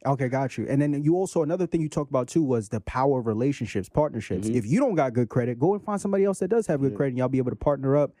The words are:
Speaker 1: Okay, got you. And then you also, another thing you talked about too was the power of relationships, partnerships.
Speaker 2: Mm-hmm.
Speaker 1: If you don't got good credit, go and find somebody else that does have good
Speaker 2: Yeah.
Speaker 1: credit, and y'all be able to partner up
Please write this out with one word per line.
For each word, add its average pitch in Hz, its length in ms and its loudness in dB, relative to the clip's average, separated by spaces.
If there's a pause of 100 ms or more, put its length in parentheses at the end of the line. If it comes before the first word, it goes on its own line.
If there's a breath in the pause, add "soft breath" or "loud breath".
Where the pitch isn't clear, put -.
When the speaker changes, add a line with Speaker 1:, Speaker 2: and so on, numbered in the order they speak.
Speaker 1:
Okay, 135 240 0
got 135 260 -2
you. 107 100 -4
And 135 140 2
then 147 220 0
you 156 140 2
also, 180 260 0
another 175 240 0
thing 165 160 0
you 156 80 -2
talked 147 180 -4
about 127 200 0
too 165 140 0
was 123 280 0
the 110 100 -4
power 131 400 0
of 113 60 -4
relationships, 113 640 -2
partnerships. 104 580 -2
Speaker 2:
Mm-hmm. 117 80 0
Speaker 1:
If 117 100 0
you 160 140 2
don't 262 140 2
got 139 180 2
good 117 160 2
credit, 120 300 -2
go 170 160 2
and 202 100 -6
find 208 160 -2
somebody 196 240 2
else 196 140 0
that 190 100 -2
does 220 200 2
have 151 120 2
good 135 120 2
Speaker 2:
Yeah. 104 40 -8
Speaker 1:
credit, 139 140 0
and 123 80 -4
y'all 127 100 2
be 131 80 -2
able 123 140 0
to 107 60 -4
partner 135 380 2
up 147 260 2